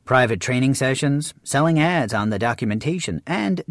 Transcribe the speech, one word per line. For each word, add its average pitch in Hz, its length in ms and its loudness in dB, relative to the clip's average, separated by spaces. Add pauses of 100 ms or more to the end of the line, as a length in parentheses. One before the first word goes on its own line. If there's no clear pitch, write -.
private 123 360 2
training 127 340 0
sessions, 143 600 -2 (100)
selling 156 360 2
ads 151 340 2
on 107 160 0
the 104 100 -2
documentation, 117 840 -2
and 190 460 -2